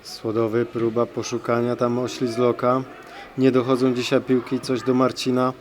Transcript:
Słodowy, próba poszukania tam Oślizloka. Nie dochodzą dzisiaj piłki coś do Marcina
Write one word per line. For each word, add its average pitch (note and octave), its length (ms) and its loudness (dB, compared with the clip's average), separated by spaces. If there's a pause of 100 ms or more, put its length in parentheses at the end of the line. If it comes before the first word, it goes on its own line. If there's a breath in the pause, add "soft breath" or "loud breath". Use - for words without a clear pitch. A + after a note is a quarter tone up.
Słodowy, A2+ 600 -2
próba A#2 400 0
poszukania A#2+ 680 -2
tam A#2+ 240 0
Oślizloka. B2 800 0 (560 loud breath)
Nie C3 140 6
dochodzą B2+ 420 2
dzisiaj B2 280 0
piłki B2+ 380 0
coś B2 240 -4
do C3 100 2
Marcina B2+ 680 2